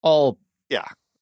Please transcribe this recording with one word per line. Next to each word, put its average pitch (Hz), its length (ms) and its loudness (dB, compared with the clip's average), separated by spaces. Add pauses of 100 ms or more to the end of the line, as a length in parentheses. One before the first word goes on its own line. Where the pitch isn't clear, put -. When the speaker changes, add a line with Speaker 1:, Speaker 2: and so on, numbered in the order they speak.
Speaker 1:
all 151 380 2 (320)
Speaker 2:
Yeah. 117 160 -6 (360)